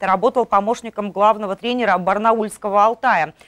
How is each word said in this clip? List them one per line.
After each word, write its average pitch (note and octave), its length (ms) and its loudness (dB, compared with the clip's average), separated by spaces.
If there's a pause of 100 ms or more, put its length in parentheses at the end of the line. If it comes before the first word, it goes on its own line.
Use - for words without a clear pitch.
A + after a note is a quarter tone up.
работал G3 440 0
помощником G#3 680 -2
главного G#3 440 0
тренера A3+ 420 -2
барнаульского G#3 880 0
«Алтая». G#3+ 520 0 (120)